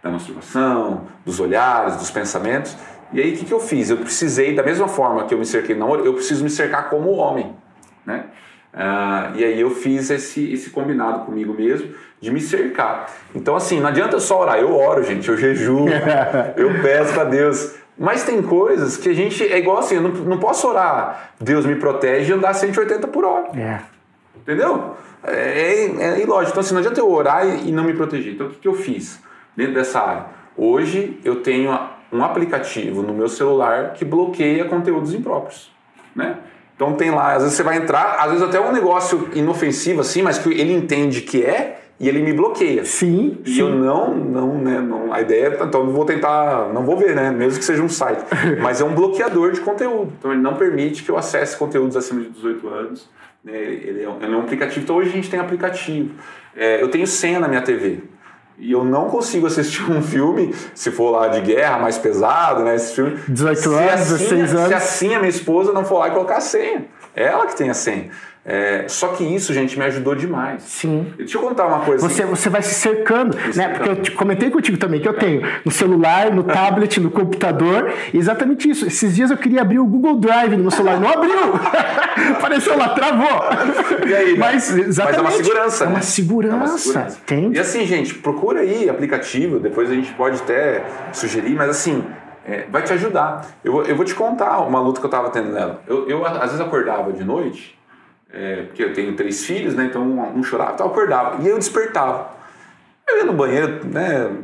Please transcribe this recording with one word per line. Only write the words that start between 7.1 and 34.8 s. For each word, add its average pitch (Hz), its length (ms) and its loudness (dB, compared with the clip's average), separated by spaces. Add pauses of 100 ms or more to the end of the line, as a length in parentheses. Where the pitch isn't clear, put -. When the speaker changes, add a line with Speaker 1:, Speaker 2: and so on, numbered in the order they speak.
Speaker 1:
homem, 143 420 -2 (500)
né? 107 220 -8 (460)
Ah, 98 600 -4
e 110 100 -2
aí 113 160 0
eu 123 100 2
fiz 135 400 -2
esse, 147 420 -4
esse 127 180 -8
combinado 123 540 -2
comigo 107 300 -6
mesmo 117 380 -2 (280)
de 110 100 -8
me 143 100 0
cercar. 127 680 -2 (280)
Então, 147 220 0
assim, 180 240 0
não 143 80 2
adianta 175 260 2
eu - 60 0
só 190 220 2
orar. 127 160 2
Eu 123 180 4
oro, 143 260 4
gente, 98 260 -2
eu 113 80 2
jejuo, 131 500 2 (360)
Speaker 2:
<laughs> - 340 0
Speaker 1:
eu 185 260 2
peço 147 320 4
pra 160 100 2
Deus. 139 500 0 (240)
Mas 208 260 0
tem 233 180 0
coisas 175 540 2
que - 120 -2
a 175 40 4
gente, 196 320 0
é 190 140 2
igual 185 200 2
assim, 196 180 0
eu 165 60 2
não, 180 80 2
não 180 280 -2
posso 277 300 0
orar, 175 720 0
"Deus 131 260 2
me 147 100 0
protege", 139 560 0
e - 20 4
andar 190 200 2
cento 196 220 0
e 220 40 2
oitenta 214 280 0
por 339 160 0
hora. 349 240 -2 (100)
Speaker 2:
É. 110 220 -6 (560)
Speaker 1:
Entendeu? 311 580 -2 (300)
É, - 80 -4
é, 160 520 0 (300)
é 190 80 0
ilógico. 196 300 0
Então, 190 80 0
assim, 190 120 -2
não 180 80 2
adianta 233 200 0
eu 220 100 4
orar 156 360 2
e, 165 220 -2
e 156 40 -2
não 160 120 0
me 165 80 2
proteger. 143 420 -4
Então, 135 120 -8
o 135 40 -10
que - 100 -20
que - 80 -2
eu 190 60 2
fiz - 460 -8 (360)
dentro 131 180 -2
dessa 127 260 0
área? 90 260 -2 (300)
Hoje 156 680 0
eu 123 180 -2
tenho 135 300 0
a, - 180 -4 (220)
um 120 120 0
aplicativo 131 800 -2
no 104 100 -4
meu 110 160 0
celular 120 640 0
que - 100 -6
bloqueia 160 600 0
conteúdos 170 460 -2